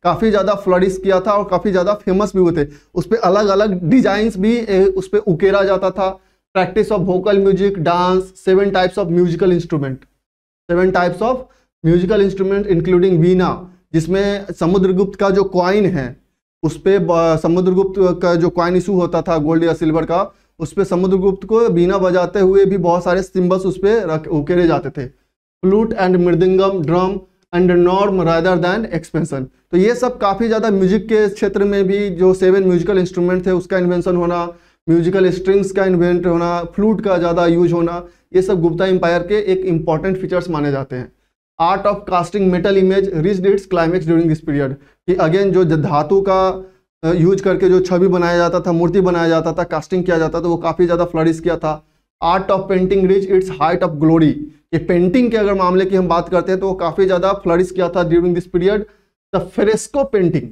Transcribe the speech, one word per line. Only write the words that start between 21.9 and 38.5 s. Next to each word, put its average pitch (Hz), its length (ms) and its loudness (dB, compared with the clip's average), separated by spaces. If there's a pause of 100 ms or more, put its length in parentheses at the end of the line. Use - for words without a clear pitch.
बजाते 180 420 0
हुए 196 240 4
भी 190 120 0
बहुत 175 280 0
सारे 180 180 0
सिंबल्स 185 400 -2
उस 185 160 -4
पे 196 360 0
रख, 156 120 -6
उकेरे 170 400 0
जाते 139 240 -2
थे। - 320 -12 (400)
Flute 220 360 0
and 185 180 2
मृदंगम, 185 680 2
ड्रम, 180 380 -2 (360)
and 180 140 2
norm 185 440 2
rather 170 480 0
than 196 240 -2
expansion। 156 580 -6 (260)
तो 175 60 0
ये 208 180 4
सब 247 240 -4
काफी 202 300 -2
ज्यादा 220 220 0
म्यूजिक 190 340 0
के 214 240 2
क्षेत्र 202 360 -2
में 202 220 0
भी 202 240 -2
जो 185 240 2
सेवन 185 280 2
म्यूजिकल 180 360 2
इंस्ट्रूमेंट 180 480 -2
थे 190 40 0
उसका 180 280 -2
इन्वेंशन 180 380 0
होना, 175 280 -2 (440)
म्यूजिकल 175 420 2
स्ट्रिंग्स 190 420 0
का 196 120 0
इन्वेंट 180 420 2
होना, 170 380 -2
फ्लूट 202 360 -2
का 185 180 0
ज्यादा 170 280 0
यूज़ 170 260 2
होना, 170 340 -4 (280)
ये 185 80 4
सब 190 180 0